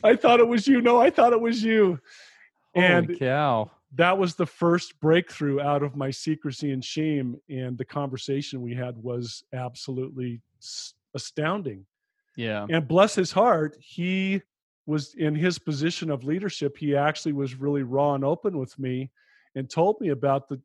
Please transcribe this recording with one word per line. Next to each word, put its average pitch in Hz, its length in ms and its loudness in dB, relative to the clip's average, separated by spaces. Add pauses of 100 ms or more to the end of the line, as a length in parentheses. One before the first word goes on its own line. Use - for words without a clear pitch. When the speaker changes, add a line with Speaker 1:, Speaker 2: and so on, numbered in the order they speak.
Speaker 1:
I 226 140 8
thought 240 240 6
it 233 80 6
was 240 180 0
you. 269 140 6
No, 240 180 6
I 240 120 6
thought 240 240 6
it 226 60 2
was 226 220 -2
you." 214 380 4 (760)
Speaker 2:
Holy 180 120 4
Speaker 1:
And 175 320 2
Speaker 2:
cow. 131 520 0 (240)
Speaker 1:
that 180 240 4
was 180 160 0
the 175 100 -2
first - 560 -2
breakthrough 156 580 0
out 143 240 0
of 143 140 -6
my 135 140 -4
secrecy 151 600 -6
and 131 120 -6
shame. 143 640 -4
And 127 300 -8
the 127 60 -8
conversation 139 760 -8
we 120 140 -8
had 123 240 -10
was 120 440 -10 (120)
absolutely 127 880 -10 (180)
s-, - 320 -16 (220)
astounding. 151 720 -6 (500)
Speaker 2:
Yeah. 107 320 -4
Speaker 1:
And 160 180 0
bless 185 280 4
his 185 180 -2
heart, 185 480 2
he 190 600 -4 (420)
was 151 300 -4
in 151 200 -2
his 170 240 0
position 156 520 -4
of 127 140 -6
leadership. 151 520 -4
He 143 180 -2
actually 147 380 0
was 139 220 -4
really 139 300 -2
raw 139 280 0
and 139 120 -2
open 165 340 -2
with 127 200 -8
me 131 320 -6 (440)
and 135 140 -8
told 190 320 0
me 196 100 -2
about 139 400 0
the, 135 140 -8